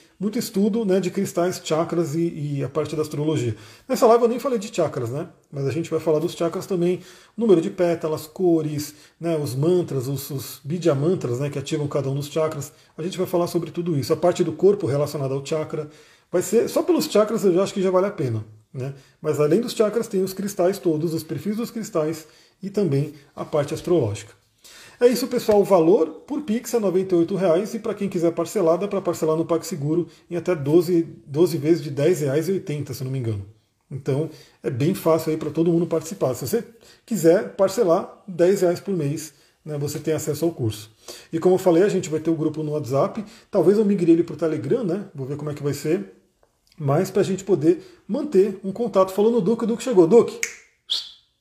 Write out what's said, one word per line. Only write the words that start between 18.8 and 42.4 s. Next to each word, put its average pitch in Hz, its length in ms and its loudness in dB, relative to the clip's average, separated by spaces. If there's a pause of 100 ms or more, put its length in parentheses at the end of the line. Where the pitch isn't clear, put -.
Mas 143 160 0
além 151 220 4
dos 240 120 -4
chakras 220 360 0
tem 190 160 0
os 190 80 -6
cristais 196 460 -2
todos, 160 360 -2
os 156 80 -4
perfis 190 340 -6
dos 233 140 -6
cristais 160 560 -4 (340)
e 196 100 -10
também 151 420 0 (240)
a 131 80 -8
parte 143 280 -2
astrológica. 117 600 -2 (640)
É 247 80 6
isso, 247 220 2
pessoal. 208 320 2
O 196 40 6
valor 180 640 4
por 294 160 -6
Pix 233 320 -4
é 233 60 2
noventa 185 340 0
e 170 40 4
oito 170 180 2
reais 185 380 2
e 220 40 -4
pra 208 160 -6
quem 202 140 -4
quiser 170 240 0
parcelar, 170 460 0
dá 196 100 -4
pra 196 120 -4
parcelar 160 360 0
no 165 80 0
PagSeguro 160 640 -2 (200)
em 175 60 -8
até 175 220 -2
doze, 165 500 2 (180)
doze 160 320 0
vezes 147 280 0
de 135 60 -8
dez 143 300 2
reais 151 280 0
e 196 40 0
oitenta, 147 420 -6
se 139 80 -10
eu - 20 -6
não 131 80 -6
me 135 60 -4
engano. 107 260 -4 (440)
Então, 147 400 -4 (320)
é - 100 -6
bem 139 220 0
fácil 165 380 0
aí 156 60 0
pra 156 140 -6
todo 165 200 2
mundo 170 160 2
participar. 156 480 -2
Se 123 140 -8
você 226 160 -2 (420)
quiser 190 480 4
parcelar 190 720 0
dez 180 360 2
reais 175 180 2
por 196 140 -4
mês, 151 400 -4 (300)
né, 151 140 -8
você 143 220 -4
tem 156 140 -2
acesso 151 300 -4
ao 170 60 2
curso. - 400 -6 (420)
E 165 60 -2
como 185 160 4
eu 185 60 2
falei, 180 240 4
a 208 40 4
gente 180 200 -2
vai 151 100 -2
ter 160 120 -2
o 165 40 2
grupo 156 280 -2